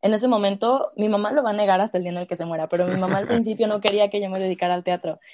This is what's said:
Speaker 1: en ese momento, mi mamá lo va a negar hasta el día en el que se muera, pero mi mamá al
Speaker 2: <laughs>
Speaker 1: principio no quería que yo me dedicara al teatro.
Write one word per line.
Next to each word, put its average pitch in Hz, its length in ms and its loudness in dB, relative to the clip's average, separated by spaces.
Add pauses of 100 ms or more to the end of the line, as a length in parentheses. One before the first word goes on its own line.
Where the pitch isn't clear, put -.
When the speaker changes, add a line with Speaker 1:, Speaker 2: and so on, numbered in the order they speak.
Speaker 1:
en 220 80 4
ese 220 140 2
momento, 220 680 2
mi 214 120 0
mamá 214 240 0
lo 285 100 2
va 226 80 0
a - 20 0
negar 196 280 2
hasta 208 180 -2
el 180 60 -2
día 175 80 -6
en 175 60 -6
el 175 80 -6
que 175 100 -6
se 170 80 -6
muera, 160 240 -4
pero 180 180 0
mi 185 100 -2
mamá 185 220 0
al 202 80 -2
Speaker 2:
<laughs> - 0 -
Speaker 1:
principio 220 400 0
no 208 140 0
quería 208 300 2
que 208 100 -2
yo 196 100 -4
me 190 100 -4
dedicara 180 340 -2
al 180 100 -6
teatro. 175 340 -4 (160)